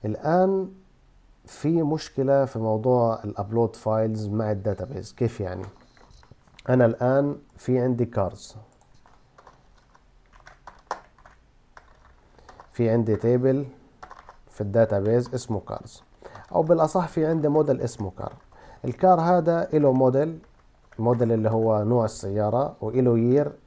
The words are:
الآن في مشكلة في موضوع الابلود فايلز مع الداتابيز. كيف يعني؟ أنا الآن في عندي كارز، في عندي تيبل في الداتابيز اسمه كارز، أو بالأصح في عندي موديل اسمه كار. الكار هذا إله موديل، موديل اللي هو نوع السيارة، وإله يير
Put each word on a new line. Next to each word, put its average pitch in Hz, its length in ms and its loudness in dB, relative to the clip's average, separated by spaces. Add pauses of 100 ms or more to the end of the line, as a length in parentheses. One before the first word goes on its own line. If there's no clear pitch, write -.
الآن 185 680 0 (720)
في 165 360 -2
مشكلة 139 600 0
في 127 140 -8
موضوع 110 680 0
الابلود 107 520 -2
فايلز 110 520 -2
مع 107 220 -2
الداتابيز. 101 640 -6
كيف 117 280 -4
يعني؟ 95 240 -8 (1040)
أنا 127 180 4
الآن 135 500 0 (200)
في 127 220 -2
عندي 123 260 0
كارز، 101 520 -6 (4000)
في 117 180 0
عندي 113 260 2
تيبل 127 500 2 (840)
في - 120 -16
الداتابيز 110 760 0
اسمه 110 260 -4
كارز، - 420 -14 (520)
أو 170 80 4
بالأصح 165 460 2
في 160 180 0
عندي 156 220 0
موديل 147 320 2
اسمه 107 380 -6
كار. - 140 -10 (520)
الكار 170 360 4
هذا 170 520 0
إله 143 200 4
موديل، 135 460 2 (600)
موديل 117 340 2
اللي 110 180 0
هو 110 340 2
نوع 117 200 2
السيارة، 107 760 -2
وإله 120 380 2
يير 135 340 2 (140)